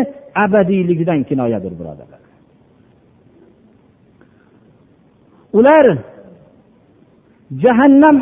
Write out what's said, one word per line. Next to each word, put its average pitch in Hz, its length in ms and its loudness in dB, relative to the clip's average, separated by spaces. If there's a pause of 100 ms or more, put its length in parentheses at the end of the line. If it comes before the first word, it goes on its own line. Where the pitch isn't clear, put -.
(360)
abadiyligidan 185 880 -2
kinoyadir, 117 480 -6
birodarlar. 78 500 -20 (3250)
Ular 277 320 4 (1700)
jahannam 269 680 2